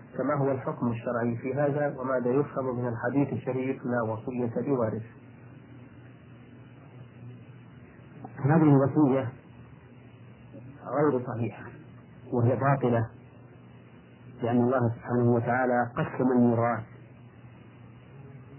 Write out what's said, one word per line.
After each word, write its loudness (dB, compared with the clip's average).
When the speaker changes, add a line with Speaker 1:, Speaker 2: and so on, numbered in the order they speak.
Speaker 1:
كما 0
هو 2
الحكم -2
الشرعي -2
في -6
هذا؟ 0
وماذا -2
يفهم -2
من -2
الحديث -2
الشريف: -4
'لا 0
وصية -4
لوارث'؟" -2
Speaker 2:
هذه 6
الوصية 6
غير 2
صحيحة -6
وهي 4
باطلة، 2
لأن 2
الله 4
سبحانه 2
وتعالى 2
قسم 0
الميراث 4